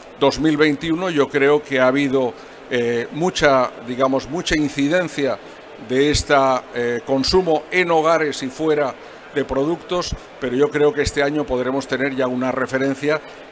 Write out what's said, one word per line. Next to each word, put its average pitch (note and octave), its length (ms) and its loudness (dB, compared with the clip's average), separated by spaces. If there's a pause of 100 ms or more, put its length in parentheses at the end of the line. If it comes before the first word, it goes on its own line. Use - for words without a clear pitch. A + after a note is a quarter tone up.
(200)
dos C3+ 200 4
mil D3+ 180 2
veintiuno. D#3+ 520 0
Yo C#3+ 200 2
creo D3 340 2
que C#3 160 -2
ha B2+ 80 4
habido, C3 460 0 (360)
eh, A#2+ 440 -2
mucha, D3 580 2 (160)
digamos, B2+ 420 0
mucha E3+ 260 -4
incidencia D3 840 -2 (500)
de C3 240 2
este, D3 240 2 (380)
eh, A#2+ 320 -2
consumo D#3 640 2
en F3+ 220 0
hogares D#3 500 2
y C3+ 60 -6
fuera D3 460 0 (420)
de C#3 100 0
productos, D#3+ 680 -4 (240)
pero B2 160 -4
yo C#3+ 140 4
creo D3 220 4
que D3 120 -2
este - 180 -2
año D3 240 0
podremos B2+ 420 -2
tener C3+ 280 -2
ya C3 100 0
una B2+ 260 -2
referencia C3+ 720 -2 (300)